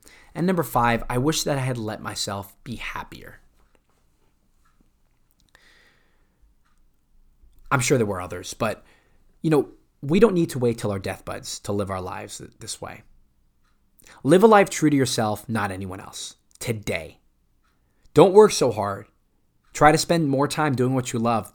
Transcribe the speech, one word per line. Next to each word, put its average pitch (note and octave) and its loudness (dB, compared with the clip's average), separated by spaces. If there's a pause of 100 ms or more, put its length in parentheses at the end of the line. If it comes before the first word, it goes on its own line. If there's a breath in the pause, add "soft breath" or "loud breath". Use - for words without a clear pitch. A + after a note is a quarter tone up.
(320 loud breath)
And D#3 -4
number F3+ 0
five, A#2+ 0
"I B2 -2
wish D3+ 0
that C#3+ -2
I C3 -4
had B2+ -4
let G#2+ -10
myself G2+ -8
be A2+ -12
happier." - -14 (4000 soft breath)
I'm C3 2
sure B2+ 2
there A2+ 0
were F#2+ -6
others, F2+ -12
but, - -6 (580 soft breath)
you E3 -2
know, D3 2 (320)
we D#3+ 0
don't G#3 4
need E3+ 0
to B2+ -6
wait A#2+ 0
till G#2 -4
our G2 -6
deathbeds F#2+ -10
to - -8
live G2+ -4
our F#2+ -6
lives G2+ -12
th-, - -18
this G#2+ -14
way. F2+ -14 (1200 loud breath)
Live F3 6
a - 8
life G3+ 6
true - 0
to D3 4
yourself, A2 -2
not G#2 -4
anyone F#2+ -10
else. - -16 (240)
Today. G2 -8 (960)
Don't F3 8
work G#3 8
so C3+ 0
hard. G2+ -6 (640)
Try D3+ 6
to D#3+ 4
spend E3 0
more C#3 0
time C#3+ -2
doing B2+ 0
what B2+ -2
you B2 -4
love A2+ -2